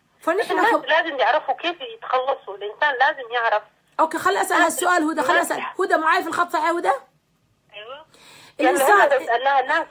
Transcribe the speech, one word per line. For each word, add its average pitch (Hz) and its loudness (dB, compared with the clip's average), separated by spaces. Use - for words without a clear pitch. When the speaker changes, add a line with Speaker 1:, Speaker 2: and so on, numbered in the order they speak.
Speaker 1:
فنحن 359 -2
Speaker 2:
الناس 427 2
Speaker 1:
خ- 294 -2
Speaker 2:
لازم 320 0
يعرفوا 254 0
كيف 339 -4
يتخلصوا، 247 -6
الإنسان 208 -2
لازم 262 -2
يعرف. 226 -2
Speaker 1:
أوكي، 320 0
خلي 381 0
أسأل 349 -2
Speaker 2:
الناس، 330 2
Speaker 1:
هالسؤال. 349 0
هدى، 302 -2
خلي 349 0
Speaker 2:
الناس 339 0
Speaker 1:
أسأل. - -4
هدى، 381 2
معاي 320 0
في 311 -8
الخط، 349 -2
صح 320 0
يا 330 2
هدى؟ 349 -2
Speaker 3:
أيوة. 240 -18
Speaker 2:
يعني - 4
Speaker 1:
الإنسان 339 6
Speaker 2:
أنا 285 4
بسألها، 254 0
الناس، 302 -2